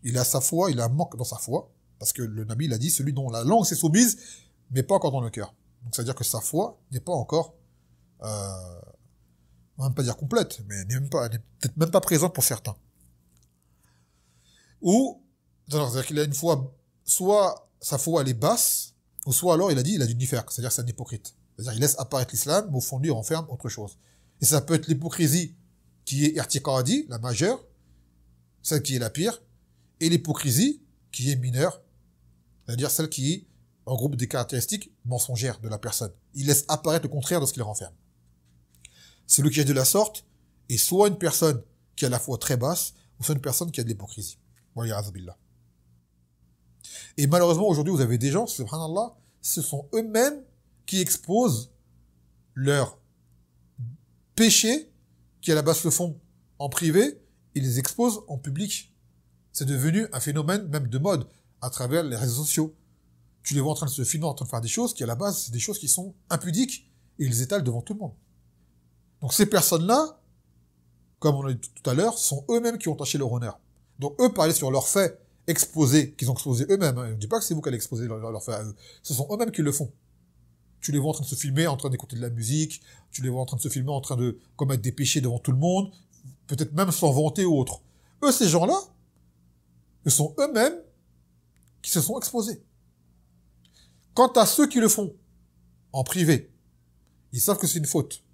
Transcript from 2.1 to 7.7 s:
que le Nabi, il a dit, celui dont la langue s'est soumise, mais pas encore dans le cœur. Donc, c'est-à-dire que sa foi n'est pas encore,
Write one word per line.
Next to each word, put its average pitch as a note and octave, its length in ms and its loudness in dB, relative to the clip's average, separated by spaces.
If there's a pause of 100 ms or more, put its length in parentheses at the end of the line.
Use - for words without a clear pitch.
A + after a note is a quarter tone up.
que C3 100 -4
le A2 220 -6
Nabi, A2+ 220 -4
il C3+ 80 0
a A2 40 -2
dit, C3 120 0
celui C#3 220 0
dont C3 180 -4
la A2+ 140 -6
langue G3+ 200 4
s'est E3+ 100 0
soumise, F3+ 440 4 (520)
mais C3 120 0
pas G3 140 2
encore D#3 160 2
dans C3 80 -2
le A#2 100 -4
cœur. G#2 240 -10 (280)
Donc, A#2+ 120 -10
c'est-à-dire B2 200 -2
que - 100 -6
sa - 160 -4
foi - 380 -2 (120)
n'est B2+ 100 -6
pas F3+ 120 -6
encore, D#3 420 -2 (680)